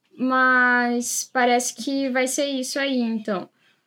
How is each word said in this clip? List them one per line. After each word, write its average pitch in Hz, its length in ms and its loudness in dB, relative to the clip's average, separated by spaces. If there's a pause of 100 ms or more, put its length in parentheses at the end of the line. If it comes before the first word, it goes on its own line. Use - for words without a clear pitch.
(180)
mas 247 1120 2
parece 247 440 2
que 277 320 -4
vai 254 180 0
ser 277 200 -2
isso 262 300 -4
aí, 277 220 -2
então. 220 500 -4 (380)